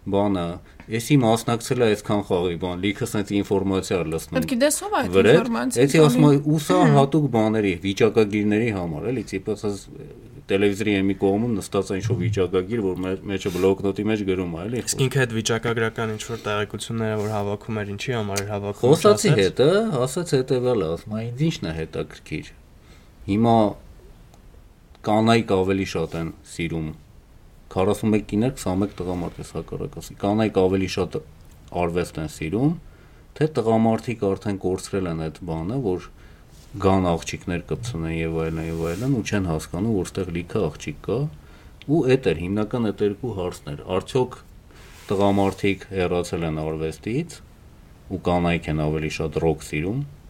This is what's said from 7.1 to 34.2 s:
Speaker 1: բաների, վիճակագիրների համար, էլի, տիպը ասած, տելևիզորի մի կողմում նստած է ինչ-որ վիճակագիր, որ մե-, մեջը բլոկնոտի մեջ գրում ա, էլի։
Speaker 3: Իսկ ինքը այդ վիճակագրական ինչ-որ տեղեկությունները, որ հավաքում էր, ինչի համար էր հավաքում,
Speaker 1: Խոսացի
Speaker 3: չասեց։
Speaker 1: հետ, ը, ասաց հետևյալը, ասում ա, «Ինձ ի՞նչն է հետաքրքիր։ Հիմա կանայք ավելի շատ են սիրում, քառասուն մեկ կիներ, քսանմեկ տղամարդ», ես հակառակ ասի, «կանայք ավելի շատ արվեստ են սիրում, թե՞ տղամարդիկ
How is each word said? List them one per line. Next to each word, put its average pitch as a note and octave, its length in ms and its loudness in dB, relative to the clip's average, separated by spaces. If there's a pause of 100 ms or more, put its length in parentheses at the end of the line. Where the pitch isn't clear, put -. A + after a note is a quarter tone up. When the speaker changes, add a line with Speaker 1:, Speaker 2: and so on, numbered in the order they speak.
Speaker 1:
բաների, A2 480 2
վիճակագիրների G#2 920 2
համար, F2 380 -4
էլի, A#2 160 -4
տիպը F#2+ 300 -6
ասած, G2+ 320 -6 (560)
տելևիզորի G2+ 580 2
մի G2 160 2
կողմում G#2 380 2
նստած F#2+ 340 -2
է G2+ 80 -4
ինչ-որ F#2 220 -2
վիճակագիր, F#2+ 640 0
որ F#2 160 0
մե-, F#2 240 -4
մեջը G2 280 -4
բլոկնոտի F#2+ 540 0
մեջ G#2+ 200 0
գրում F#2 260 -2
ա, E2 140 -8
էլի։ A#2 160 -4
Speaker 3:
Իսկ - 240 -2
ինքը C3+ 180 0
այդ A#2+ 100 0
վիճակագրական A2+ 800 -2
ինչ-որ A2 300 -8
տեղեկությունները, G#2+ 720 -4
որ G#2+ 160 -2
հավաքում G#2 480 -4
էր, G2+ 140 -6
ինչի G2+ 180 -6
համար G#2 320 -2
էր G2 60 -8
հավաքում, G2+ 340 -6
Speaker 1:
Խոսացի G3 460 4
Speaker 3:
չասեց։ B2+ 100 6
Speaker 1:
հետ, F#2 220 2
ը, C#3+ 100 6 (240)
ասաց C#3+ 380 -2
հետևյալը, B2 560 0
ասում E2+ 260 -6
ա, A2 60 -4
«Ինձ A#2+ 180 -8
ի՞նչն D#3 240 0
է E2 100 -6
հետաքրքիր։ D#2+ 800 -8 (680)
Հիմա A2+ 340 4 (1400)
կանայք A2 500 4
ավելի F#2+ 380 2
շատ E2 260 -4
են E2 160 -4 (120)
սիրում, D#2+ 480 -6 (800)
քառասուն G2+ 440 2
մեկ G#2 140 2
կիներ, A2 260 0
քսանմեկ G2+ 400 -2
տղամարդ», F2+ 480 -6
ես - 120 -14
հակառակ - 440 -8
ասի, - 200 -14
«կանայք G#2 440 2
ավելի F#2+ 300 2
շատ F2+ 260 -4 (560)
արվեստ E2+ 480 -2
են D#2 100 -6
սիրում, A2 440 -2 (560)
թե՞ - 200 -2
տղամարդիկ A2+ 720 0